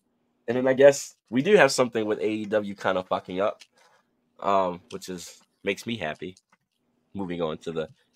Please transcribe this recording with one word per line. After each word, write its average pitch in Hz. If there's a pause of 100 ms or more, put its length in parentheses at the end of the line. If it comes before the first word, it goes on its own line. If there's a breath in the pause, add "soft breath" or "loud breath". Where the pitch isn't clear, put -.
(480)
and 120
then 127
I 131
guess 139 (140)
we 123
do 190
have 139
something 117
with 107
A 104
E 110
W 101
kinda 92
fucking 92
up, 101 (800 soft breath)
um, 92 (100)
which 95
is, 90 (240)
makes 98
me 117
happy. 82 (760)
Moving 87
on 80
to 85
the, 80 (260)